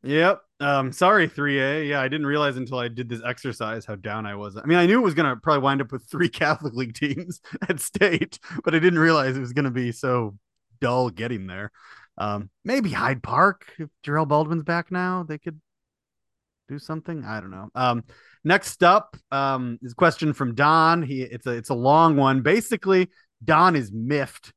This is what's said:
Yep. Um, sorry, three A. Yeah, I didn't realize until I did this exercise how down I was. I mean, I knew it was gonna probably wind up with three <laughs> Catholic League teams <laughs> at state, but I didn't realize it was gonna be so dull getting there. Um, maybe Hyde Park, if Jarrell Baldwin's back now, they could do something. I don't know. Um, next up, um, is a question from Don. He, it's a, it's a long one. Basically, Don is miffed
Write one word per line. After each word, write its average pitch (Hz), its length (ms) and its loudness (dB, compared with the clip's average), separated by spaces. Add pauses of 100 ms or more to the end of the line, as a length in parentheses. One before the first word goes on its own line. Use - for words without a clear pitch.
Yep. 160 360 2 (200)
Um, 139 320 0
sorry, 185 360 4
three 143 320 -2
A. 143 240 -2
Yeah, 143 160 -2
I 131 80 -2
didn't 147 180 -4
realize 143 300 0
until 131 220 -6
I 120 100 -4
did 120 200 -8
this 117 160 -8
exercise 113 600 -6
how 107 100 -10
down 104 320 -8
I 101 80 -8
was. 101 220 -12
I 107 80 -14
mean, 165 140 2
I 175 80 4
knew 208 120 6
it 254 60 2
was 175 100 0
gonna 139 220 0
probably 143 260 0
wind 135 180 2
up 127 120 -6
with 131 180 -12
three - 180 0
<laughs> - 120 -8
Catholic 151 340 -2
League 117 200 -6
teams 160 460 -6 (140)
<laughs> - 140 -8
at 175 120 -2
state, - 580 0 (260)
but 165 100 2
I 165 60 2
didn't 175 180 4
realize 156 380 4
it 139 40 -4
was 123 120 -8
gonna 139 180 0
be 123 220 -4
so 120 440 -2 (440)
dull 127 300 0
getting 104 360 -8
there. 95 240 -12 (480)
Um, 104 320 -4 (140)
maybe 233 260 -2
Hyde 120 320 -2
Park, 180 560 0
if 156 100 -10 (160)
Jarrell 147 240 -2
Baldwin's 151 360 0
back 170 260 -4
now, 180 320 -4
they 151 160 -10
could 156 220 -12 (1080)
do 143 100 -12
something. 160 460 -10
I 107 160 -8
don't 95 100 -16
know. 92 240 -16
Um, 123 300 0 (400)
next 185 380 0
up, - 340 4 (140)
um, 135 520 -2
is 123 100 -12
a - 20 -16
question 160 380 2
from 127 220 -4
Don. 160 480 4
He, 131 200 -6
it's 120 240 -10
a, 127 60 -2
it's 117 180 -6
a 135 40 2
long 147 420 6
one. 131 260 4
Basically, 185 640 2 (340)
Don 160 340 6
is 113 160 -2
miffed 131 640 -4